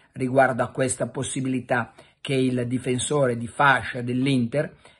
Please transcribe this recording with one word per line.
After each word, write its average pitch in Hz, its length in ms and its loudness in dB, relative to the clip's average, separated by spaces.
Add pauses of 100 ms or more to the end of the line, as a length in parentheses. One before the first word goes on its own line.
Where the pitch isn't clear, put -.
(140)
riguardo 127 500 2
a 123 80 -6
questa 131 360 -2
possibilità 127 840 -4 (260)
che - 140 -6
il 127 320 2
difensore 127 720 0
di 117 80 -6
fascia 127 560 2
dell'Inter, 127 720 0 (240)